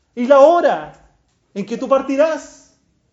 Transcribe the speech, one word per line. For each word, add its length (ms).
y 120
la 120
hora 720
en 120
que 120
tú 120
partirás. 840